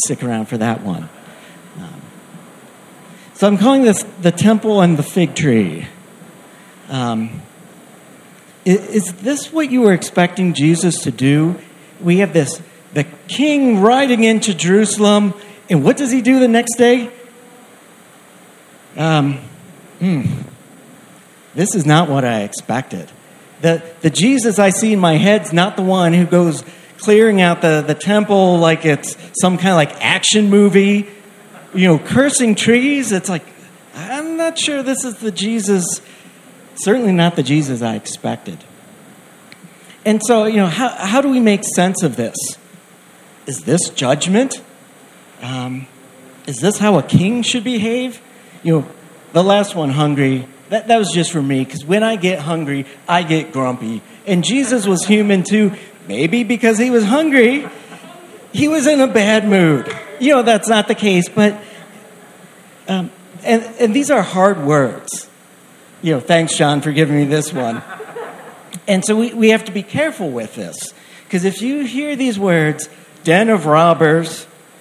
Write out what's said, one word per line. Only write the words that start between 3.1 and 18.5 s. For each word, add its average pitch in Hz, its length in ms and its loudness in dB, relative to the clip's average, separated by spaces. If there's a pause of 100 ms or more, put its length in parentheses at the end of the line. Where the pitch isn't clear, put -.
so - 100 0
I'm 202 140 2
calling 269 240 4
this 214 200 2 (160)
the 175 120 2
temple 214 500 2
and 175 160 4
the 143 60 -2
fig 170 320 -2
tree. 107 500 0 (1040)
Um, 113 540 -6 (1200)
i-, 185 60 4
is 202 500 0
this 277 320 -6
what 311 160 -2
you 254 120 0
were 208 120 6
expecting 175 600 0
Jesus 160 500 0
to 139 80 -4
do? 147 460 0 (440)
We 175 160 2
have 190 160 0
this, - 300 -2 (320)
the 147 100 -2 (220)
king 277 520 2
riding 240 440 4
into 220 320 2
Jerusalem, 202 800 2 (340)
and 156 140 2
what 208 140 2
does 277 120 -4
he 247 140 0
do 262 160 4
the 254 80 4
next 233 300 0
day? 240 320 2 (1900)